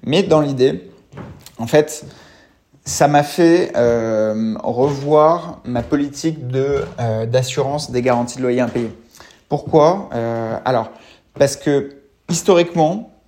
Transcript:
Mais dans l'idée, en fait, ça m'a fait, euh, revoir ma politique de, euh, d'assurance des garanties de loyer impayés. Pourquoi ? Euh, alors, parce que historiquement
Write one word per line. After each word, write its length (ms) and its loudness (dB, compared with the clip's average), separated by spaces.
Mais 140 2
dans 180 4
l'idée, 520 0
en 80 -8
fait, 400 0
ça 240 0
m'a 160 4
fait, 520 2
euh, 840 0
revoir 1040 2
ma 160 -4
politique 680 -4
de, 360 -2
euh, 260 -2
d'assurance 640 -2
des 140 -2
garanties 340 0
de 60 -6
loyer 180 0
impayés. 300 -4
Pourquoi ? 640 2
Euh, 500 -4
alors, 280 -2
parce 160 2
que 400 -2
historiquement 840 2